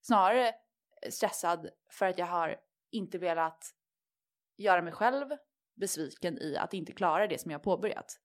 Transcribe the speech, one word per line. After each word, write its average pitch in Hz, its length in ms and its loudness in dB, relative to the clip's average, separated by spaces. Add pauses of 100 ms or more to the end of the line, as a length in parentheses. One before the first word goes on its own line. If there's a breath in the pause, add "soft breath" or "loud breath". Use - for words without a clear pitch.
Snarare 226 540 4 (540)
stressad 170 600 -2 (200)
för - 160 -2
att 185 120 0
jag 175 80 -2
har 170 300 0 (360)
inte 190 260 -6
velat 165 560 -2 (840)
göra 190 240 4
mig 170 120 -6
själv 262 340 0 (480)
besviken 170 640 -4
i 151 200 -6
att - 160 -4
inte 175 180 -6
klara 180 360 2
det 147 140 -4
som 160 100 -8
jag 147 80 -6
har - 40 -18
påbörjat. - 600 -2